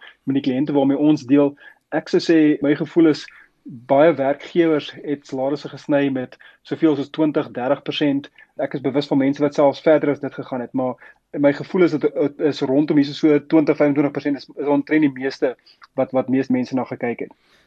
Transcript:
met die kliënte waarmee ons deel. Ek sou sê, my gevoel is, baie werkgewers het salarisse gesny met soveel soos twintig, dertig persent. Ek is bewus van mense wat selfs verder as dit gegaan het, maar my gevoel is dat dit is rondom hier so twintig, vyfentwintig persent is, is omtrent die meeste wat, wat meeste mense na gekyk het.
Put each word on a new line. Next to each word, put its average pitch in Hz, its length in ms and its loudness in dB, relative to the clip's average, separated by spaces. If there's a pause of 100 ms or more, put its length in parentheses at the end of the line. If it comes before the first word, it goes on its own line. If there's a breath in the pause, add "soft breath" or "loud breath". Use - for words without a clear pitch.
(240 loud breath)
met 135 100 -2
die 139 180 -2
kliënte 143 200 -2
waarmee 139 260 2
ons 151 260 2
deel. 143 320 2 (320 loud breath)
Ek 151 200 -6
sou 180 120 0
sê, 156 400 2
my 143 140 0
gevoel 165 320 2
is, 147 200 0 (400 loud breath)
baie 143 480 2
werkgewers 147 800 -2 (100)
het 143 240 -8
salarisse 143 420 -6
gesny 143 460 -2
met 127 220 -8 (260 soft breath)
soveel 156 340 0
soos 135 140 -6
twintig, 151 400 -2
dertig 127 320 -4
persent. 143 460 -2 (340 soft breath)
Ek - 120 -6
is 143 60 -8
bewus 139 300 -2
van 143 80 2
mense 139 240 0
wat 147 160 -2
selfs 139 240 2
verder 151 300 2
as 127 100 -6
dit 135 120 -10
gegaan 127 260 -8
het, 120 120 -10
maar 127 220 -4 (400 loud breath)
my 143 180 2
gevoel 165 300 -2
is 156 80 4
dat 147 160 -2
dit 147 340 -2
is 147 220 -2
rondom 147 340 0
hier 143 80 4
so 147 340 2 (120)
twintig, 156 260 4
vyfentwintig 143 360 2
persent 143 240 -4
is, - 100 -16 (100)
is 143 140 -4
omtrent 147 320 2
die 139 100 2
meeste 131 440 -4 (400 soft breath)
wat, 131 160 -2
wat 127 160 -2
meeste 131 240 0
mense 127 220 -2
na 123 100 -2
gekyk 120 420 -6
het. - 60 -20 (340)